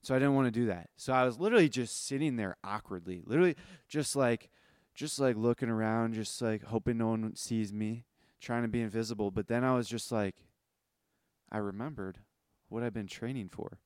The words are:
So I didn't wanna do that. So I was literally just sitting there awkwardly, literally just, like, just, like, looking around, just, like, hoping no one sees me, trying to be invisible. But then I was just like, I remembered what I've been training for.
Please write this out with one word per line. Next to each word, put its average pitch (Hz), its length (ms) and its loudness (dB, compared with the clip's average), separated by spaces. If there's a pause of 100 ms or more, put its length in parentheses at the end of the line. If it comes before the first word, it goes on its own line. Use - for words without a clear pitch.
So - 120 -2
I 131 60 6
didn't 139 140 4
wanna 131 180 4
do 117 140 2
that. 87 320 -2
So - 160 -2
I 127 100 6
was 123 160 0
literally 196 300 6
just - 360 -4
sitting 135 300 0
there 101 280 -2
awkwardly, 92 640 -8
literally 156 300 4 (320)
just, 147 260 -2
like, 120 360 2 (440)
just, 147 260 -6
like, 127 180 4
looking 120 320 2
around, 113 460 0
just, 110 260 -6
like, 110 220 0
hoping 113 340 0
no 113 120 2
one 110 260 -2
sees 110 360 -2
me, 107 340 -6 (360)
trying 120 220 -2
to 117 40 0
be 117 140 -2
invisible. 107 500 -2
But 95 160 -4
then 120 160 0
I 131 120 4
was 120 120 0
just 113 240 -6
like, 104 240 0 (1120)
I 104 100 -6
remembered 101 600 -8 (480)
what 117 160 -6
I've 120 100 -4
been 104 140 -6
training 117 420 -6
for. - 360 -12